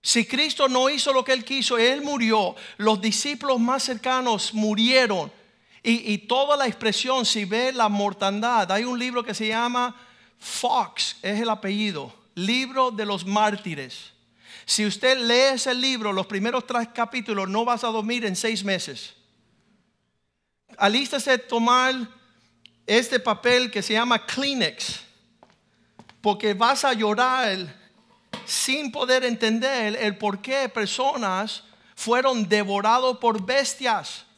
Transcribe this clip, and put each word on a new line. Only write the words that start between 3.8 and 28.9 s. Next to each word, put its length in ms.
cercanos 720
murieron. 760
Y, 300
y 60
toda 360
la 120
expresión, 580
si 180
ve 300
la 160
mortandad, 840
hay 120
un 140
libro 260
que 100
se 140
llama 480
Fox, 840
es 200
el 80
apellido, 680
Libro 560
de 140
los 200
Mártires. 880
Si 200
usted 320
lee 380
ese 180
libro, 400
los 140
primeros 380
tres 280
capítulos, 560
no 160
vas 180
a 40
dormir 380
en 100
seis 280
meses. 520
Alístese 540
a 160
tomar 460
este 320
papel 500
que 120
se 120
llama 320
Kleenex, 760
porque 320
vas 320
a 80
llorar 840
sin 460